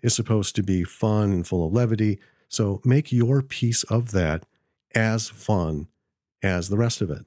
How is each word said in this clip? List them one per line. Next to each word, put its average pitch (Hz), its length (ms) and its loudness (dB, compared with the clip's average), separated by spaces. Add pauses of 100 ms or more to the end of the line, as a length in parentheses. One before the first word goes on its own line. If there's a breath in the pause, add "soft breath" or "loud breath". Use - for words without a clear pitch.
is 120 120 0
supposed 107 420 0
to 104 80 0
be 92 200 2
fun 107 480 0
and 90 160 0
full 87 180 0
of 82 80 -2
levity. 110 460 0 (300 soft breath)
So 101 340 -2
make 135 300 2
your 123 280 2
piece 120 420 -2
of 120 280 -2
that 82 340 0 (480)
as 110 360 0
fun 80 580 -2 (560)
as 90 240 0
the 98 100 -2
rest 117 240 0
of 95 80 -4
it. - 180 -8